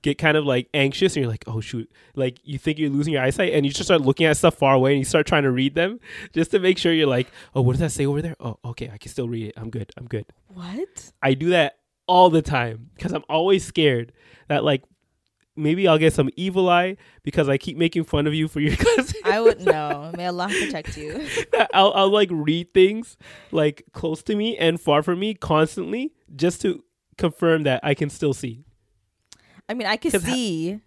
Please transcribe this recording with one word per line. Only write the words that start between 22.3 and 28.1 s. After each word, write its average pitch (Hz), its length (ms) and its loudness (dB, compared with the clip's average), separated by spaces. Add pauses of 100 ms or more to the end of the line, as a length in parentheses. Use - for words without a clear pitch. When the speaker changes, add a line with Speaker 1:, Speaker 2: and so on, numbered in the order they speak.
Speaker 1:
read 160 400 -2
things, 202 440 4 (340)
like, 151 320 0 (100)
close 160 320 -6
to 214 120 -2
me 220 200 -2
and 165 240 0
far 151 220 2
from 175 160 -2
me 208 160 -4
constantly 180 800 -2 (220)
just 170 280 -2
to - 220 -4 (340)
confirm 160 460 0
that 131 180 0
I 147 120 0
can 147 140 -4
still 143 240 -4